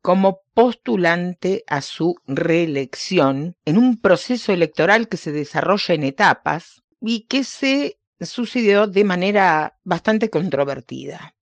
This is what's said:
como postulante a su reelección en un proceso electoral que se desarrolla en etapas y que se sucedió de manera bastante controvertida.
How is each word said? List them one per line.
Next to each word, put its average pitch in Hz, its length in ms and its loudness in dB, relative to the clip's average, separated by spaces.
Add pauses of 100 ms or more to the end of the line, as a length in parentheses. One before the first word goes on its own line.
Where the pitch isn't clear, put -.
como 190 400 2 (140)
postulante 185 1120 0
a 139 160 -4
su 170 320 -4 (120)
reelección 156 1300 -2 (120)
en 156 100 2
un 247 240 4
proceso 208 540 0
electoral 180 540 2
que 175 100 -6
se - 120 -10
desarrolla 165 640 -2
en 151 100 0
etapas - 760 -2 (220)
y 220 240 -4
que 262 180 -2
se 277 540 -2 (200)
sucedió 214 680 0
de 202 180 2
manera 180 800 0
bastante 220 460 -2
controvertida. 139 1120 -6